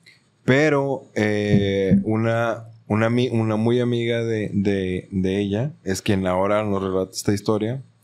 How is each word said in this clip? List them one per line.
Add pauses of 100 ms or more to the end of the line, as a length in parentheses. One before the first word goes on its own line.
(440)
Pero, (100)
eh,
una, (220)
una
ami-,
una
muy
amiga
de,
de,
de
ella (140)
es
quien
ahora
nos
relata
esta
historia, (240)